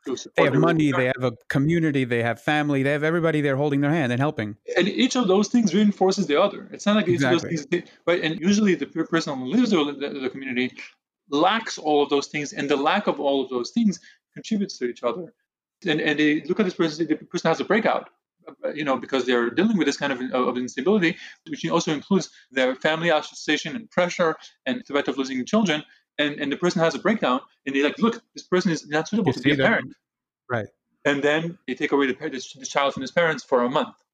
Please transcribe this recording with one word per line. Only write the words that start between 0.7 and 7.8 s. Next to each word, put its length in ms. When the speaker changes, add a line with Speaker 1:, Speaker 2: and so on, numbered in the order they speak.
Speaker 1:
return. 120
Speaker 2:
they 60
have 260
a 60
community, 560
they 200
have 180
family, 420
they 80
have 120
everybody 360
there 160
holding 240
their 120
hand 200
and 80
helping. 380
Speaker 1:
And 140
each 260
of 140
those 180
things 260
reinforces 540
the 140
other. 320
It's 120
not 120
like 100
each 160
of 80
those 140
Speaker 2:
Exactly. 360